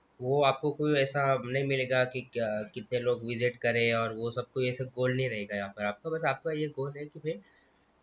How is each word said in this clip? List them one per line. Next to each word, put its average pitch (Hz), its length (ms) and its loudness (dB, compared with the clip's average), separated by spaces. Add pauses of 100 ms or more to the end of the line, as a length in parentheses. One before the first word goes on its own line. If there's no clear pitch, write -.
(220)
वो 139 220 2
आपको 139 280 4
कोई 151 280 2
ऐसा 135 460 2
नहीं 131 180 0
मिलेगा 131 420 2
कि 127 160 -4
क्या, 107 420 -2
कितने 123 360 -4
लोग 120 260 0
visit 120 320 0
करें 117 360 2
और 113 200 2
वो 113 180 -4
सब 120 200 -6
कोई 127 180 0
ऐसा 127 140 -4
गोल 127 320 0
नहीं 131 140 0
रहेगा 104 260 -4
यहाँ 98 140 -2
पर 104 160 -6
आपका। 104 240 -4
बस 160 160 -4
आपका 139 260 0
ये 151 160 -2
goal 143 300 -6
है 147 80 -10
कि 151 140 -16
भाई, 151 140 -4 (680)